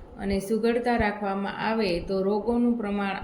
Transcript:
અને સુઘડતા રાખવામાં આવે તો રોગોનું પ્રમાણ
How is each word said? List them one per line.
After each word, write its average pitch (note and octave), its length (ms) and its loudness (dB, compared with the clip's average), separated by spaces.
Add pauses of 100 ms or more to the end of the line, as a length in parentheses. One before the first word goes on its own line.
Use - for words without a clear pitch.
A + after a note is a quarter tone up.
(200)
અને G3 200 0
સુઘડતા A#3 560 2
રાખવામાં G3+ 600 -2
આવે G#3 420 0
તો F#3+ 220 -2
રોગોનું A#3 560 2
પ્રમાણ G3+ 460 -2